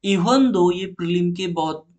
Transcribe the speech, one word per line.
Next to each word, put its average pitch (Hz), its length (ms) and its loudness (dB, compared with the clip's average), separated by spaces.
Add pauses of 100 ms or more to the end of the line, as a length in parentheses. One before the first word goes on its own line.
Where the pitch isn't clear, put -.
Even 196 320 2
though 185 360 4
ये 185 120 -6
prelim 175 480 -2
के 185 120 -6
बहुत 160 400 -6 (120)